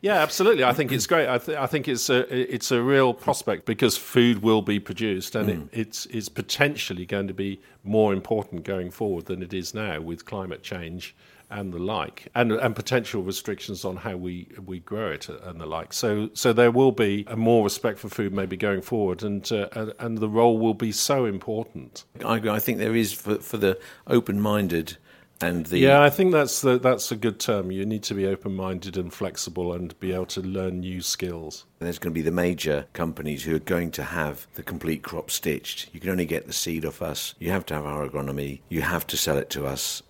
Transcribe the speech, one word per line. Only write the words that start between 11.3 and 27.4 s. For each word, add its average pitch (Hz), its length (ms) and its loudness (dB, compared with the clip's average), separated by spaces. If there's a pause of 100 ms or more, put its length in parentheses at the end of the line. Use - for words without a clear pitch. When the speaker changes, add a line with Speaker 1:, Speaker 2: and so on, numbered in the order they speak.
Speaker 1:
and 101 240 -8
the 85 60 -8
like, 92 560 -4
and, 120 160 4
and 113 240 2
potential 110 480 -2
restrictions 95 640 -6
on 92 120 -6
how 92 200 -8
we, 90 320 -8 (160)
we 92 160 -10
grow 101 320 -6
it 73 160 -10
and 82 320 -14
the 80 60 -10
like. 80 260 -8
So, 107 420 0
so - 180 4
there 117 200 8
will 131 180 8
be 101 380 2
a 117 80 -8
more 113 260 6
respect 104 380 0
for 104 80 -10
food 98 240 -4
maybe 95 240 -2
going 98 260 0
forward, 98 400 0
and, 101 300 -4
uh, 104 200 -2
and, 110 280 -8
and 113 180 -6
the 107 100 0
role 113 300 6
will 113 160 4
be 110 160 -2
so 135 340 2
important. 107 800 -6 (200)
Speaker 2:
I 113 140 2
agree. 110 120 0
I 107 80 2
think 107 200 -2
there 110 180 0
is 107 160 2
for, 104 240 -2
for - 220 -6
the 98 200 4 (300)
open-minded 101 880 2 (440)
and 87 260 0
the 87 120 0
Speaker 1:
Yeah, 139 240 8
I 147 80 10
think 185 220 4
that's 147 300 2
the, 127 180 6
that's 127 320 2
a 120 40 -4
good 107 220 -2
term. 98 320 0